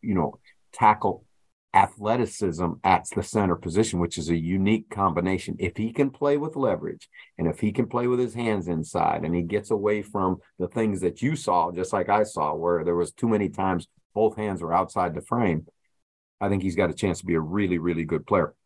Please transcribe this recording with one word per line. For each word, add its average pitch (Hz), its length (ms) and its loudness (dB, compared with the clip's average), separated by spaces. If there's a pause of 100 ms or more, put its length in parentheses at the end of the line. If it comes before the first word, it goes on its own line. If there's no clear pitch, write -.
you 104 140 -2
know, 82 240 0 (340)
tackle 107 520 2 (500)
athleticism 98 920 0 (180)
at 90 300 4
the 90 80 0
center 95 340 2
position, 92 420 0
which 87 200 0
is 78 100 -6
a 85 80 2
unique 95 540 0
combination. 90 680 0
If 90 180 -4
he 113 160 -2
can 139 180 0
play 143 260 0
with 151 180 -4
leverage 101 540 -2 (300)
and 85 100 0
if 78 120 -4
he 104 120 0
can 107 140 0
play 120 200 -2
with 123 120 2
his 123 160 -2
hands 107 340 -2
inside 80 560 -2
and 82 100 -2
he 87 80 0
gets 101 280 -2
away 104 320 0
from 92 360 0 (200)
the - 100 -2
things 107 320 -2
that 85 220 -2
you 147 120 2
saw, 87 380 0
just 92 200 -4
like 92 160 0
I 104 160 4
saw, 76 300 -4
where 82 300 0
there 85 100 2
was 85 180 0
too - 160 -2
many 104 200 2
times 92 400 0 (260)
both 107 220 2
hands 104 240 -4
were 82 140 -4
outside 90 400 0
the 85 80 -6
frame, 98 440 0 (760)
I 101 80 0
think 98 120 0
he's 92 140 -2
got 92 140 2
a 78 40 -6
chance 92 260 -2
to - 60 -12
be 87 80 0
a 80 60 2
really, 90 380 -2
really 82 260 -2
good 78 220 -4
player. 90 280 0 (120)